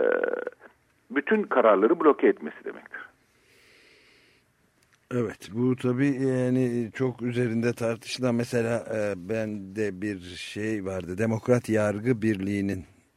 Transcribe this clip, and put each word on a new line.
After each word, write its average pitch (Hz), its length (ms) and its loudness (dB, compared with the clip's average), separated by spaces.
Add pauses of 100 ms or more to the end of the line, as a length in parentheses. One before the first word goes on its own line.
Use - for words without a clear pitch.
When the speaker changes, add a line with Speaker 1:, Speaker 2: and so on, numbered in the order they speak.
(1120)
Speaker 1:
bütün 202 320 0
kararları 113 580 4
bloke 143 260 6
etmesi 78 380 0
demektir. - 360 -12 (2250)
Speaker 2:
Evet, 113 380 -4
bu 123 240 0
tabii 127 460 0
yani 127 720 0
çok 123 280 -2
üzerinde 120 500 0
tartışılan, 117 600 -2
mesela, 117 500 0 (100)
e, 104 220 -2
ben 101 600 -6
de 101 260 -2
bir 104 180 -4 (160)
şey 104 480 -4
vardı, 92 340 -4
Demokrat 113 500 2
Yargı 107 540 0
Birliği'nin 98 600 0 (320)